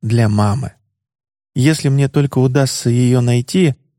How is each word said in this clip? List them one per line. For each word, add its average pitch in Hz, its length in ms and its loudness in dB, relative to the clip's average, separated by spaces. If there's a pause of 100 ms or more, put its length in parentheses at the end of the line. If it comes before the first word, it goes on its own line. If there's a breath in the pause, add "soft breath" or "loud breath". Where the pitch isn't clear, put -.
для 113 260 0
мамы. 104 460 -2 (800)
Если 143 340 0
мне 135 200 0
только 139 300 -2
удастся 131 500 0
ее 123 320 2
найти, 123 540 0 (240)